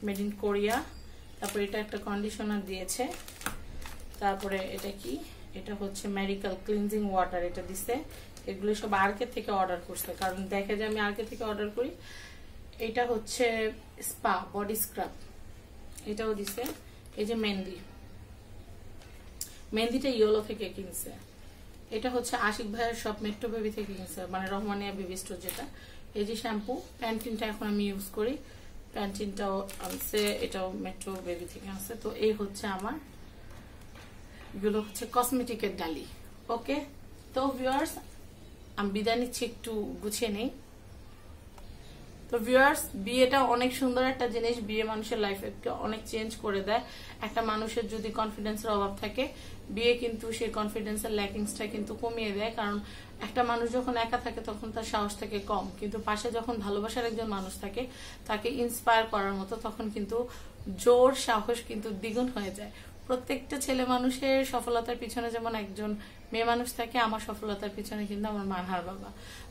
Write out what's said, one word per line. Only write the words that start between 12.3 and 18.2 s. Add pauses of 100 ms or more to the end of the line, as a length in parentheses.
এটা
হচ্ছে (300)
spa
body
scrub, (960)
এটাও
দিছে। (540)
এই
যে
মেহেন্দি, (2000)